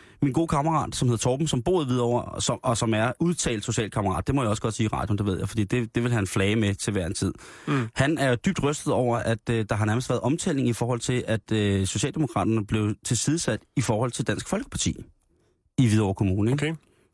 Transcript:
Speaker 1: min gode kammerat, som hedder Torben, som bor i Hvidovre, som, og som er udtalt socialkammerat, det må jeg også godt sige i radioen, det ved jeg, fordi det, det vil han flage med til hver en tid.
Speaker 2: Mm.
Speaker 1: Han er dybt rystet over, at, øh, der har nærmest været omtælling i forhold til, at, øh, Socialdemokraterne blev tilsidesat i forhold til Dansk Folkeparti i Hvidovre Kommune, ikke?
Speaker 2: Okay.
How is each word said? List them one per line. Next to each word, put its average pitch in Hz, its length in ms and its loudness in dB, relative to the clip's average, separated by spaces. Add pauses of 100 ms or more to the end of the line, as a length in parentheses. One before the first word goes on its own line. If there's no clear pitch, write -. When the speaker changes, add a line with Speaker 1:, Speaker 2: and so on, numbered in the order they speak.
(220)
Speaker 1:
min 143 100 2
gode 165 160 0
kammerat, 156 480 0
som 131 120 2
hedder 117 100 2
Torben, 139 280 0
som 127 160 0
bor 175 200 2
i - 20 0
Hvidovre, 120 560 0
som, 120 220 -2
og 120 140 0
som 110 180 0
er 113 260 2
udtalt 156 440 0
socialkammerat, 98 600 -2
det - 80 0
må 143 80 2
jeg 110 80 2
også - 120 -2
godt 110 120 -2
sige 113 100 0
i 107 40 2
radioen, 104 300 -2
det 101 80 0
ved 95 120 0
jeg, 104 100 -4
fordi 110 160 0
det, 117 300 -2
det 117 80 2
vil 120 100 2
han 104 140 2
flage 101 300 2
med 101 180 2
til - 180 -4
hver 92 140 -2
en 92 80 -6
tid. 95 180 -2 (340)
Speaker 2:
Mm. 131 280 0
Speaker 1:
Han 147 240 0
er 135 160 2
dybt - 280 -2
rystet 143 300 0
over, 117 240 2
at, 113 220 0 (120)
øh, 113 180 0
der 117 80 0
har 107 80 2
nærmest 110 260 0
været 120 100 0
omtælling 135 480 0
i 120 40 2
forhold 120 280 -2
til, 123 260 -2
at, 110 260 -2
øh, 98 340 2
Socialdemokraterne 110 800 0
blev 107 280 0 (100)
tilsidesat 131 560 0 (160)
i 143 40 0
forhold 117 300 0
til - 160 -4
Dansk - 220 -4
Folkeparti - 480 -4 (840)
i 131 100 8
Hvidovre 104 260 4
Kommune, 101 360 2
ikke? 147 160 0
Speaker 2:
Okay. 160 80 -2 (400)